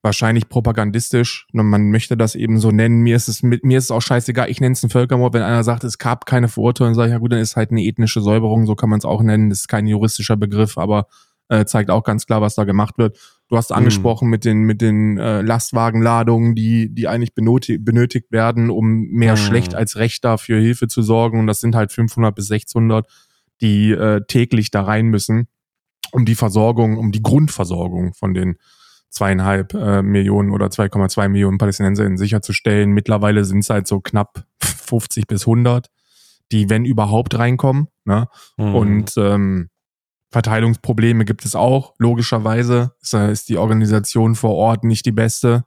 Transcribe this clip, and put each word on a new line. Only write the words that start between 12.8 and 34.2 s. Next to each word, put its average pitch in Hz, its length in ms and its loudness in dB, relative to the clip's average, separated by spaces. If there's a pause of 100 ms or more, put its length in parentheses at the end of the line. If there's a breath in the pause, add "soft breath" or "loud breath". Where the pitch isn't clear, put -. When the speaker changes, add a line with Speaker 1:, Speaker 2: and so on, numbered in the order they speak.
Speaker 1:
wird. 110 220 0 (300 soft breath)
Du 120 100 0
hast 113 120 -4
Speaker 2:
Mhm. - 60 -4
Speaker 1:
angesprochen 110 540 2
mit 113 160 -2
den, 110 160 2
mit 110 180 0
den, 107 380 0
äh, 110 240 -2
Lastwagenladungen, 117 1120 0
die, 113 400 0
die 117 120 -4
eigentlich 117 280 -4
benoti-, 117 440 0
benötigt 117 540 0
werden, 117 380 0
um 110 400 0
mehr 113 240 2
Speaker 2:
Mhm. - 40 2
Speaker 1:
schlecht 101 360 0
als 107 220 -4
recht 113 280 -4
da 113 140 2
für 110 200 -2
Hilfe 117 300 0
zu 117 140 -2
sorgen. 113 380 2
Und 110 60 0
das 107 140 -2
sind 117 140 0
halt 107 180 0
fünfhundert 113 440 -2
bis 101 100 -8
sechshundert, 110 600 -2 (540 soft breath)
die, 107 300 2
äh, 107 360 0
täglich 120 440 0
da 104 140 -2
rein 110 240 0
müssen, 113 380 0 (680)
um 127 120 2
die 113 120 2
Versorgung, 110 600 2
um 113 160 -2
die 110 100 -4
Grundversorgung 90 920 0
von 95 180 -4
den 92 240 -2 (540 soft breath)
zweieinhalb, 95 640 -2
äh, 101 280 0
Millionen 101 500 0
oder 101 180 -2
zwei 101 180 -2
Komma 98 200 0
zwei 101 200 -2
Millionen 98 300 2
PalästinenserInnen 101 580 0
sicherzustellen. 101 760 0
Mittlerweile 104 520 2
sind's 98 240 0
halt 104 200 -2
so 98 120 -2
knapp - 440 -6 (180)